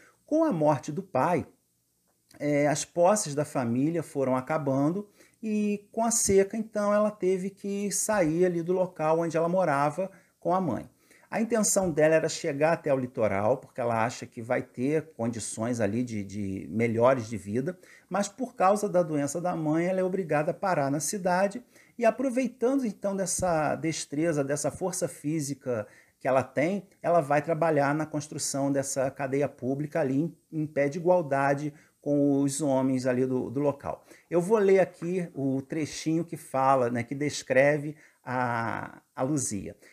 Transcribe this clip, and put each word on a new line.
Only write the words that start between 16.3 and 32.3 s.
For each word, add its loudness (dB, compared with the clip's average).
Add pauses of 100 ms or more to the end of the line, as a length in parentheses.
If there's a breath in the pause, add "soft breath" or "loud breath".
melhores 2
de -8
vida, -6 (300 loud breath)
mas -2
por -8
causa 2
da 2
doença -2
da -4
mãe, 0
ela -2
é 0
obrigada -2
a -2
parar 0
na -2
cidade -2 (360 soft breath)
e 2
aproveitando 0
então -4
dessa 0
destreza, -2
dessa -2
força -4
física -4 (320 loud breath)
que -6
ela 4
tem, -2 (140)
ela 4
vai 2
trabalhar 2
na -2
construção -4
dessa -2
cadeia -2
pública -4
ali 0
em, -6
em -4
pé 0
de -6
igualdade 2 (260 loud breath)
com 2